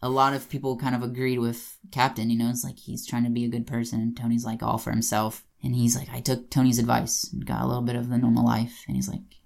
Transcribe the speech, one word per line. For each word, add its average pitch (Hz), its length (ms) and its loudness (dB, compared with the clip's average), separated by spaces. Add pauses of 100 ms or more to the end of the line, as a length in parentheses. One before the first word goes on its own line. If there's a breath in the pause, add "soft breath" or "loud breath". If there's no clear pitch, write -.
a 127 80 -2
lot 135 240 4
of 139 160 -6
people 135 280 -2
kind 127 180 0
of 120 80 -2
agreed 123 360 -2
with 117 380 -4 (140)
Captain, 120 380 2
you 117 80 4
know, 117 120 2
it's - 140 -2
like 131 160 -8
he's 117 260 -10
trying 120 200 0
to 120 40 0
be 120 160 0
a 117 40 -2
good 117 180 -4
person. 117 480 -2
Tony's, 117 300 0
like, 113 180 -6
all 110 140 0
for 113 140 -6
himself. 110 520 0 (200)
And 123 120 -2
he's 120 200 4
like, 131 160 -6
"I 123 100 -8
took 127 280 -2
Tony's 127 300 4
advice 117 520 0
and - 140 -6
got 120 180 -2
a 127 40 0
little 123 160 -2
bit 120 120 0
of 120 140 -4
the 120 80 0
normal 120 260 4
life." 117 440 0
And 127 80 -4
he's - 120 0
like, - 140 -8 (240)